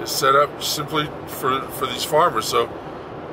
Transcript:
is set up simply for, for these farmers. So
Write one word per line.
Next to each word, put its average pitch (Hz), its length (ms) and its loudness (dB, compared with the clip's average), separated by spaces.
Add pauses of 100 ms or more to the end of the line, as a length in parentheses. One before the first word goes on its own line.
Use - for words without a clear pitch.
is 117 80 -6
set 135 240 4
up 143 280 4
simply 151 460 -2 (200)
for, 131 340 0
for - 240 -4
these 123 180 -4
farmers. 147 420 4
So 117 220 2 (640)